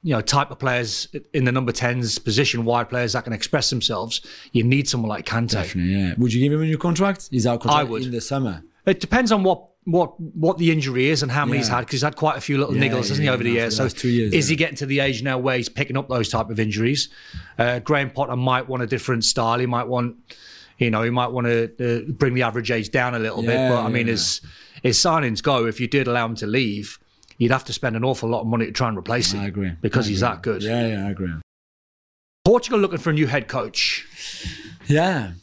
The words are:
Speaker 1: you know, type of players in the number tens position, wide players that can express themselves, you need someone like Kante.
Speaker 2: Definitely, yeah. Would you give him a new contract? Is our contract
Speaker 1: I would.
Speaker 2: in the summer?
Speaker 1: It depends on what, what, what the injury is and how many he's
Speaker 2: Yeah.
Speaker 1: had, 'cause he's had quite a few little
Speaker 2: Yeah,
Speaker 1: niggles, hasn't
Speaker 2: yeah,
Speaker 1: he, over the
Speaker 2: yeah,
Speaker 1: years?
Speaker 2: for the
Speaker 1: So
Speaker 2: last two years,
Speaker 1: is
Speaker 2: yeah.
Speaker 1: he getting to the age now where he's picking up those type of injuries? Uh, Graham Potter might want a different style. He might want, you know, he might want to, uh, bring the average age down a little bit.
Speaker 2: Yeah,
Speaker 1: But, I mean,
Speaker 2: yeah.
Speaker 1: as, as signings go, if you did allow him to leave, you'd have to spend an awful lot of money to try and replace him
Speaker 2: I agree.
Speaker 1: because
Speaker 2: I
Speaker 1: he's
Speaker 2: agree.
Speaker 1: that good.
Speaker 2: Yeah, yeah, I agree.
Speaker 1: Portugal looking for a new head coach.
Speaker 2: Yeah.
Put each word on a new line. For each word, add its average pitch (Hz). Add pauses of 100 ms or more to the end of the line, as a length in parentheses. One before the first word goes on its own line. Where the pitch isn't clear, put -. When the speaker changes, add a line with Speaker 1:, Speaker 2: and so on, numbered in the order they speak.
Speaker 1:
you 160
know, 107
type 139
of -
players 123 (260)
in 131
the 123
number 127
tens 120
position, 117
wide 120
players 123
that 120
can 120
express 123
themselves, 101 (320)
you 117
need 135
someone 113
like 104
Kante. 117
Speaker 2:
Definitely, 92
yeah. 95
Would 117
you 123
give 143
him 156
a 160
new 160
contract? 180
Is 117
our 120
contract 147
Speaker 1:
I 151
would. 113
Speaker 2:
in 127
the 117
summer? 117 (220)
Speaker 1:
It 190
depends 226
on 202
what, 185 (180)
what, 175
what 165
the 165
injury 135
is 147
and 131
how 143
many 143
he's 127
Speaker 2:
Yeah. 123
Speaker 1:
had, 123
'cause -
he's 131
had 147
quite 156
a 127
few 143
little 139
Speaker 2:
Yeah, 131
Speaker 1:
niggles, 131
hasn't 139
Speaker 2:
yeah, 151
Speaker 1:
he, 139
over 127
the 120
Speaker 2:
yeah, 117
Speaker 1:
years? 110
Speaker 2:
for 135
the 123
Speaker 1:
So -
Speaker 2:
last -
two 123
years, 117
Speaker 1:
is 143
Speaker 2:
yeah. 160
Speaker 1:
he -
getting 143
to 143
the 139
age 135
now 131
where 127
he's 117
picking 135
up 135
those 120
type 113
of 110
injuries? 110 (480)
Uh, 123
Graham 139
Potter 127
might 127
want 127
a 117
different 117
style. 117
He 127
might 120
want, 120 (640)
you 120
know, 110
he 120
might 123
want 120
to, 117
uh, 156
bring 127
the 127
average 117
age 110
down 123
a 117
little 110
bit. 117
Speaker 2:
Yeah, 131
Speaker 1:
But, 120
I 113
mean, 120
Speaker 2:
yeah. 117
Speaker 1:
as, - (420)
as 123
signings 151
go, 131
if 110
you 123
did 135
allow 120
him 113
to 110
leave, 104 (380)
you'd 117
have 131
to 123
spend 117
an 117
awful 127
lot 117
of 110
money 113
to -
try 123
and 107
replace 113
him 101
Speaker 2:
I 101
agree. 95 (100)
Speaker 1:
because 113
Speaker 2:
I -
Speaker 1:
he's 101
Speaker 2:
agree. 120
Speaker 1:
that 85
good. 104
Speaker 2:
Yeah, 117
yeah, 101
I 101
agree. 92 (1120)
Speaker 1:
Portugal 240
looking 185
for 165
a -
new 151
head 123
coach. - (840)
Speaker 2:
Yeah. 147 (120)